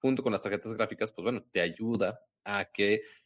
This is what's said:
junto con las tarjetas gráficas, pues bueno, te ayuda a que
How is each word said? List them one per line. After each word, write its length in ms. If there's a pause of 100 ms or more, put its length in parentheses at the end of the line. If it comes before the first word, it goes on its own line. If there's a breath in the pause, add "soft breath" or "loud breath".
junto 220
con 100
las 80
tarjetas 320
gráficas, 400
pues 120
bueno, 280
te 80
ayuda 640 (200)
a 300
que 300 (240 loud breath)